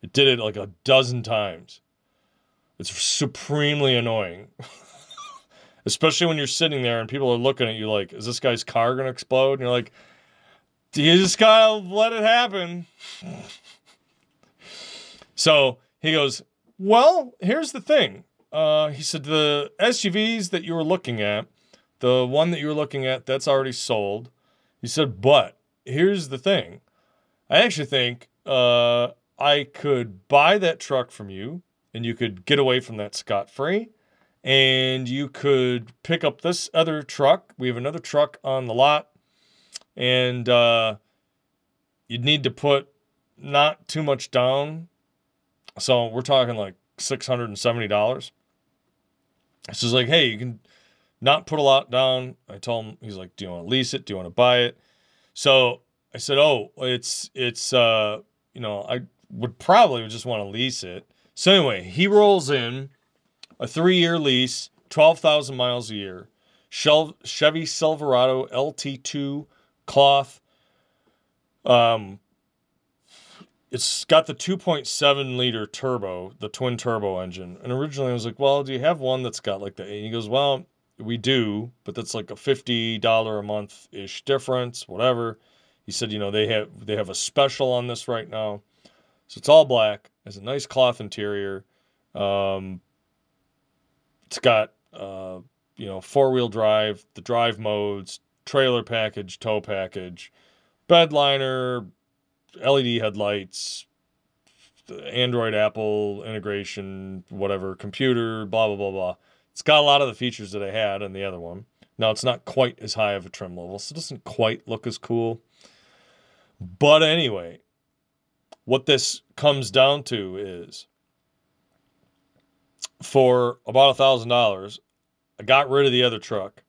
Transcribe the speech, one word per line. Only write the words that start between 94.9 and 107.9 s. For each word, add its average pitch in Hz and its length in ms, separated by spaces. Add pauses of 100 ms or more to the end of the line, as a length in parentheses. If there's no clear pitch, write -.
uh, 95 460 (360)
you - 100
know, 95 140
four-wheel 127 500
drive, 107 560 (100)
the 107 60
drive 117 380
modes, 104 600 (240)
trailer 127 380
package, 104 560
tow 107 200
package, 95 720 (560)
bed 170 240
liner, 131 760 (720)
L 139 180
E 131 40
D 117 160
headlights, 104 840 (1040)
Android, 120 640
Apple 104 720
integration, 95 1080
whatever, 95 460
computer, 113 720